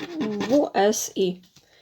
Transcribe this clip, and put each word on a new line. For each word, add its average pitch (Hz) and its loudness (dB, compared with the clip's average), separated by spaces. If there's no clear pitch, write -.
W 214 0
S - 2
I. 185 -2